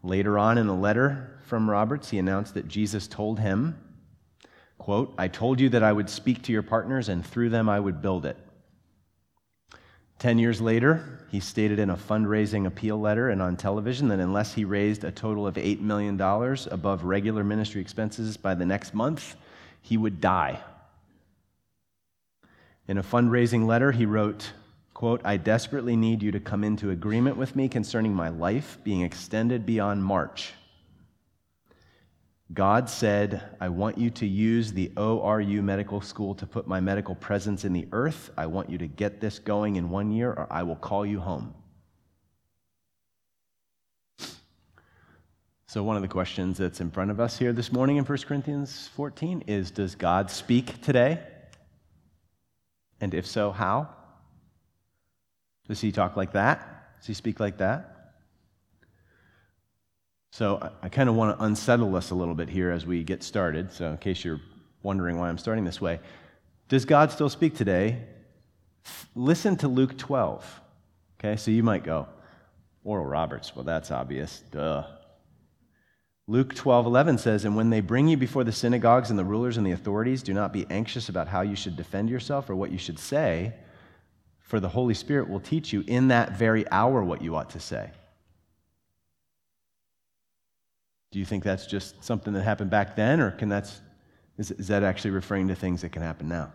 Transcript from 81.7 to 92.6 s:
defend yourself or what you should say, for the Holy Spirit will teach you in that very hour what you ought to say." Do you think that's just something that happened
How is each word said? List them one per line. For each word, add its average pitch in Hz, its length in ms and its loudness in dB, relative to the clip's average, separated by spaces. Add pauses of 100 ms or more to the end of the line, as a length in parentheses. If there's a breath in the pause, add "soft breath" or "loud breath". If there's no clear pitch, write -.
defend 98 320 -4
yourself 127 400 -4
or 98 60 -4
what 95 160 -4
you 92 80 -6
should 82 220 -8
say, 113 540 0 (840 loud breath)
for 110 200 -2
the 92 80 -2
Holy 120 260 0
Spirit 143 360 -2
will 95 100 -4
teach - 320 -4
you 101 140 0
in 127 220 4
that 117 280 4
very 110 340 2
hour 117 320 4
what 87 200 -2
you 80 120 -6
ought - 160 -6
to - 100 -12
say." 52 300 -8 (3250)
Do 98 80 -4
you 98 40 -2
think 95 200 -4
that's 95 220 0
just - 380 -8
something 107 300 -4
that 95 80 -2
happened 101 260 0